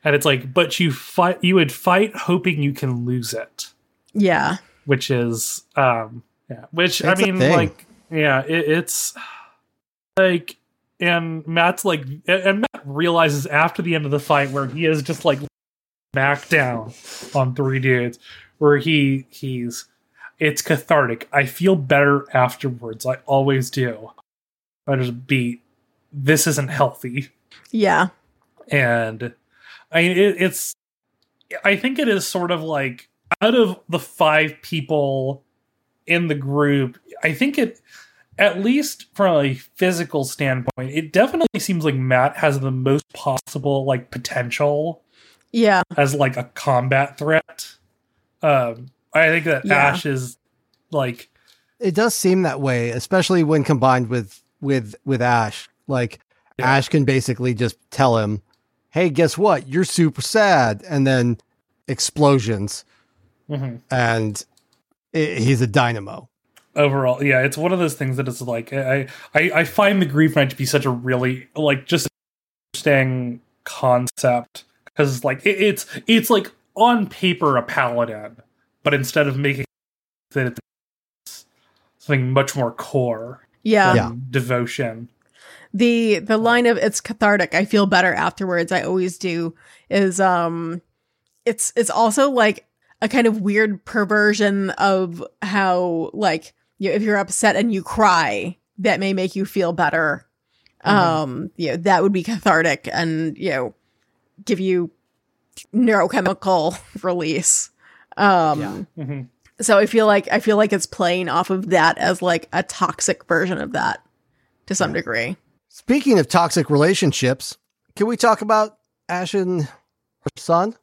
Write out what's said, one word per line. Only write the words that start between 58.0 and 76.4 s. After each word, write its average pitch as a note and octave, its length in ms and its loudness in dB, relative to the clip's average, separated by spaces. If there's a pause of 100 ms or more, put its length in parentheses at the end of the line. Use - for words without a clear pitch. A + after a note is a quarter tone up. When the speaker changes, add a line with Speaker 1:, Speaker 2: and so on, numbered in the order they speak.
Speaker 3:
him, G#2 240 -2 (480)
"Hey, F3 200 2
guess D#3 280 2
what? E3+ 300 2
You're D#3+ 160 0
super D#3+ 380 0
sad." C#3+ 680 2
And C#3+ 160 2
then A#2+ 320 2 (500)
explosions. A2+ 960 0 (640)
Speaker 1:
Mm-hmm. C3+ 260 -6 (160)
Speaker 3:
And A2+ 520 -2 (720)
i-, D#3 220 -2
he's B2 260 2
a B2+ 60 2
dynamo. A2 600 -2 (460)
Speaker 1:
Overall, C3+ 480 2
yeah, C3 200 4
it's C#3 140 -2
one E3+ 160 -2
of F#3 60 -2
those D#3+ 140 0
things C3 240 -4
that C3 100 -4
is A#2+ 140 -10
like, A#2+ 320 -8
I, C3+ 340 -2 (280)
I, E3 180 2
I E3 120 2
find G3+ 360 2
the F3 40 4
Grief D3 300 2
Knight C#3 140 2
to - 60 -12
be C#3 100 -6
such C3+ 200 0
a C3+ 40 2
really, B2+ 640 -2
like, C#3+ 300 0
just - 220 0 (640)
interesting B2+ 680 0 (240)
concept, B2 1000 -2 (320)
'cause, C3+ 280 0
like, C3 220 -4
it, F#3+ 160 0
it's, G#3 240 0 (220)
it's, A3+ 240 4
like, G3 200 0 (240)